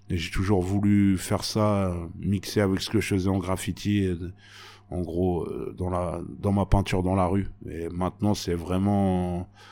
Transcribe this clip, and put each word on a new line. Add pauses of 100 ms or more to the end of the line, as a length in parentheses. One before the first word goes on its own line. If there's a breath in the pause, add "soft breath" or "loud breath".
et
j'ai
toujours
voulu
faire
ça,
euh, (120)
mixer
avec
ce
que
je
faisais
en
graffiti,
et
de, (580 loud breath)
en
gros,
euh,
dans
la, (160)
dans
ma
peinture
dans
la
rue. (200)
Et
maintenant,
c'est
vraiment, (260 loud breath)